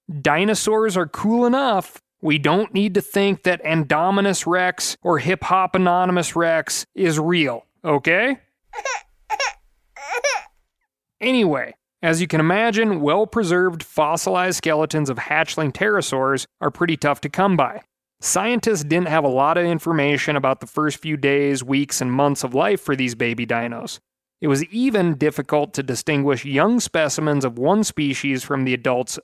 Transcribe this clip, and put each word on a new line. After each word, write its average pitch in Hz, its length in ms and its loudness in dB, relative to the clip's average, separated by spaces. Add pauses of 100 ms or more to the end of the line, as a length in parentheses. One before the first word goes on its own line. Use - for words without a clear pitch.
(200)
Dinosaurs 202 760 2
are 175 120 0
cool 233 360 0
enough. 240 560 0 (220)
We 156 160 2
don't 160 340 0
need 196 220 0
to 202 60 2
think 196 420 0
that 175 220 -2
Indominus 165 840 0
Rex 180 560 0
or 170 160 2
Hip 175 240 -2
Hop 185 320 0
Anonymous 180 600 2
Rex 165 580 -2
is 165 240 2
real, 151 480 0 (180)
okay? 175 540 0 (340)
<laughs> - 60 -14 (2500)
Anyway, 185 520 0 (260)
as 165 220 2
you 180 40 0
can 160 140 2
imagine, 202 600 2
well-preserved 180 800 0
fossilized 175 760 0
skeletons 156 540 0
of 120 80 -6
hatchling 156 520 -2
pterosaurs 135 760 0 (160)
are 156 80 0
pretty 170 260 0
tough 143 240 0
to - 80 -6
come 185 300 2
by. 127 240 -2 (400)
Scientists 214 640 0
didn't 165 240 0
have 156 160 2
a 143 40 2
lot 139 300 2
of 175 80 2
information 151 680 0
about 135 260 0
the 135 60 -12
first 151 300 -2
few 151 220 -6
days, 139 440 2
weeks, 139 380 -2
and 127 100 -2
months 139 320 2
of 123 120 -4
life 185 260 0
for 143 160 -2
these 127 180 -2
baby 117 300 -2
dinos. 117 540 -6 (420)
It 160 80 0
was 139 200 2
even 202 500 0
difficult 147 560 -2
to 139 80 -2
distinguish 135 640 -2
young 170 340 2
specimens 151 640 -2
of 120 140 -4
one 180 260 2
species 139 580 -2
from 139 220 -4
the 131 80 0
adults 123 520 -2